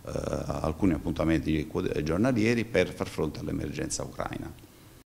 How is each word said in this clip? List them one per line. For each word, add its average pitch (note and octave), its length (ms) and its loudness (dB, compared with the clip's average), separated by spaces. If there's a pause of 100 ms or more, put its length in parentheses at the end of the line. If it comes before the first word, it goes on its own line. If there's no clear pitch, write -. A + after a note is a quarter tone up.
eh, - 60 -6
alcuni D#2 800 0
appuntamenti D#2 720 2
quod-, - 360 -2
giornalieri A2 640 4
per F2+ 280 2
far - 160 -4
fronte D#2 320 -2
all'emergenza C#2+ 600 -4
ucraina. - 500 -6 (680)